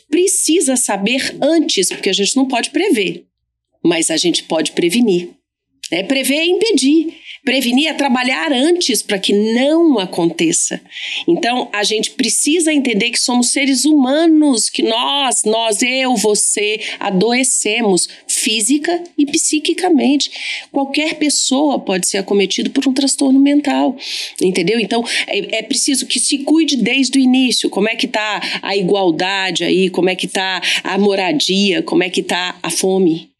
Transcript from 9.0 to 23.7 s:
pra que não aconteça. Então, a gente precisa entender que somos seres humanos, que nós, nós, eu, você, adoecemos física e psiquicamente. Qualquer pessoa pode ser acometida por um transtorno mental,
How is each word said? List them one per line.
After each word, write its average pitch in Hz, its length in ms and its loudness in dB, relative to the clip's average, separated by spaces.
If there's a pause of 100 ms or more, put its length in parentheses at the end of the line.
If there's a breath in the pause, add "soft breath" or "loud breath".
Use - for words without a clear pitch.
pra 202 180 -4
que 190 140 -2
não 254 680 2
aconteça. 165 840 -2 (440 loud breath)
Então, 254 460 0
a 208 100 -2
gente 214 280 -2
precisa 294 640 0
entender 233 360 0
que 240 80 -6
somos 247 340 0
seres 269 340 0
humanos, 302 840 4
que - 140 -6
nós, 254 600 0
nós, 220 360 0
eu, 254 340 0
você, 208 640 0 (220 loud breath)
adoecemos 214 1080 2 (200 loud breath)
física 294 760 0 (140)
e 294 80 2
psiquicamente. 302 1040 0 (400 loud breath)
Qualquer 285 440 -2
pessoa 285 640 0
pode 185 280 -2
ser 202 120 -2
acometida 202 500 0
por 269 180 0
um 262 60 2
transtorno 269 480 2
mental, 277 560 2 (460 loud breath)